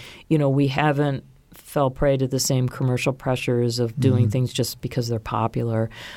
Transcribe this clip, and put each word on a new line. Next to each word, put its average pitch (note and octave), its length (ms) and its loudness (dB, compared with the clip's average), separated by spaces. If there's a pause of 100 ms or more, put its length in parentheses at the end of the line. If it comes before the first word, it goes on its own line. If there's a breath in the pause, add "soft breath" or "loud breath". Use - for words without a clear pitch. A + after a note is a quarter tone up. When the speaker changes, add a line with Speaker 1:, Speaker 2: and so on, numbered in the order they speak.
(280 loud breath)
Speaker 1:
you D#3+ 100 4
know, C#3+ 100 2
we C#3 200 2
haven't C#3+ 560 0 (300)
fell C#3 360 -2
prey C#3 260 2
to C3 100 0
the C3 140 -2
same B2+ 280 0
commercial B2+ 440 0
pressures B2 680 0
of A2+ 220 -2
doing B2 240 4
Speaker 2:
Mm-hmm. G#2 60 2
Speaker 1:
things B2+ 220 0
just - 280 -4
because A#2+ 260 -4
they're A#2 140 -2
popular. A2+ 680 -2 (280 loud breath)